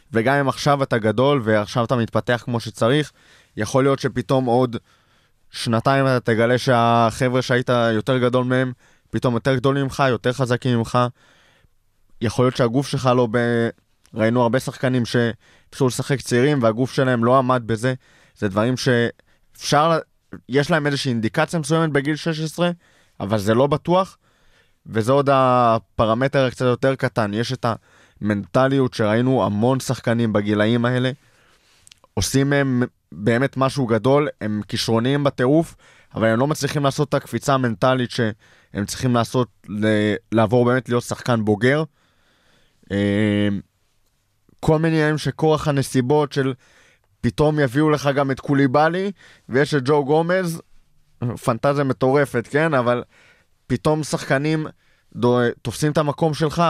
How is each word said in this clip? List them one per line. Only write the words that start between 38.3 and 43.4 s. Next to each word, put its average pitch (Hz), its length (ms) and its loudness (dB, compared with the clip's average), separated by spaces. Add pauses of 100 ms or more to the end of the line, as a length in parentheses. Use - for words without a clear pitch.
צריכים 127 280 -4
לעשות, 120 340 0 (220)
ל-, 104 460 0 (160)
לעבור 113 340 2
באמת 123 240 0
להיות 120 140 0
שחקן 117 420 -2
בוגר. 120 380 2 (1080)
אה, 104 560 0 (1120)